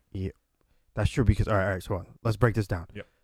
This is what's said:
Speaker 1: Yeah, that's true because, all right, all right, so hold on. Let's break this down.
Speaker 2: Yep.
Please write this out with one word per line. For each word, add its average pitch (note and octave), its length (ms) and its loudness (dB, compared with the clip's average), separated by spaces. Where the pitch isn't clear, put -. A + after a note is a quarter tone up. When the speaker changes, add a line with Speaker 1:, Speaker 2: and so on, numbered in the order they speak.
Speaker 1:
Yeah, F#2+ 200 -6
that's G#2 160 0
true C3+ 140 2
because, G#2 240 2
all A2 80 2
right, F#2+ 100 2
all G2+ 60 0
right, F#2 120 -6
so G2+ 120 -6
hold F2+ 120 -8
on. - 60 -20
Let's A2 140 0
break A2+ 180 4
this G#2+ 120 0
down. E2+ 260 -6
Speaker 2:
Yep. G2+ 140 -12